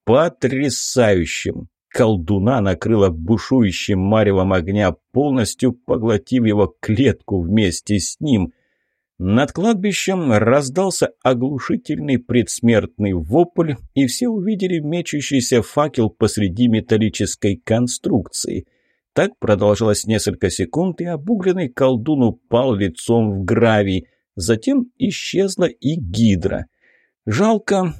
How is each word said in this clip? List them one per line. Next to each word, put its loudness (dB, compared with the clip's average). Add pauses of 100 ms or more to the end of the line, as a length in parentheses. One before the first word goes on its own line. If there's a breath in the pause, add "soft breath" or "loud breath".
потрясающим. 0 (220)
Колдуна 2
накрыло 2
бушующим 0
маревом 2
огня, 0 (180)
полностью 0
поглотив -2
его 2
клетку 0
вместе 0
с -8
ним. 0 (680 soft breath)
Над 0
кладбищем -2
раздался 0 (140)
оглушительный -2
предсмертный 0
вопль, 0 (200)
и 2
все -4
увидели -2
мечущийся -2
факел 0
посреди 0
металлической 0
конструкции. -4 (460)
Так 0
продолжалось 2
несколько -2
секунд, -4
и -6
обугленный -2
колдун 0
упал 0
лицом 0
в -4
гравий. 2 (300 soft breath)
Затем -2
исчезла -2
и -4
Гидра. 0 (640)
Жалко, 0